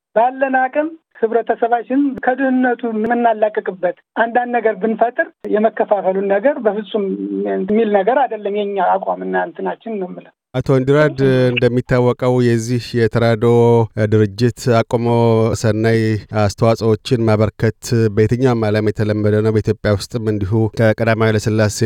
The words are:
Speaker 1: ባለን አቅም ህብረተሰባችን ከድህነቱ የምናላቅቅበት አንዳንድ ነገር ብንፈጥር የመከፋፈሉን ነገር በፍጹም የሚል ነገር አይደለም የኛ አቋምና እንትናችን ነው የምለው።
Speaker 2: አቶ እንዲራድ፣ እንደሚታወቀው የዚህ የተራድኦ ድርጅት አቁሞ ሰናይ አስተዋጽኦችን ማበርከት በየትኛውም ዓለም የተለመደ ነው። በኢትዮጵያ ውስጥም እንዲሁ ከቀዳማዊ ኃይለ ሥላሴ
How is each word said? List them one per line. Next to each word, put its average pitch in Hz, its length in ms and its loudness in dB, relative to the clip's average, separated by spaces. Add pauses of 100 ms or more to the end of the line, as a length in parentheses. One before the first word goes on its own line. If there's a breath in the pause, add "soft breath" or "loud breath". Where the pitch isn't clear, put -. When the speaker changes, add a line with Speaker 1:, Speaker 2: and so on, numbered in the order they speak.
(160)
Speaker 1:
ባለን 262 400 0
አቅም 262 320 -2 (280)
ህብረተሰባችን 226 840 0 (200)
ከድህነቱ 254 680 0
የምናላቅቅበት 214 1080 -2 (200)
አንዳንድ 233 360 0
ነገር 220 220 0
ብንፈጥር 226 540 -2 (220)
የመከፋፈሉን 202 800 0
ነገር 202 300 2
በፍጹም 208 480 -4 (360)
የሚል 202 520 0
ነገር 202 260 2
አይደለም 208 360 -4
የኛ 202 220 -4 (120)
አቋምና 185 540 -4
እንትናችን 185 500 -8
ነው 185 140 -6
የምለው። 175 260 -18 (200)
Speaker 2:
አቶ 127 180 -4
እንዲራድ፣ 135 460 2 (280)
እንደሚታወቀው 123 960 0
የዚህ 117 520 0
የተራድኦ 117 640 2 (500)
ድርጅት 107 540 0 (120)
አቁሞ 117 340 0 (480)
ሰናይ 110 440 0 (400)
አስተዋጽኦችን 113 840 0
ማበርከት 110 580 0 (280)
በየትኛውም 113 560 2
ዓለም 107 220 0
የተለመደ 104 500 0
ነው። 107 160 2
በኢትዮጵያ 107 400 -2
ውስጥም 110 340 -4
እንዲሁ 101 260 -2 (220)
ከቀዳማዊ 113 520 2
ኃይለ 107 140 0
ሥላሴ 107 440 0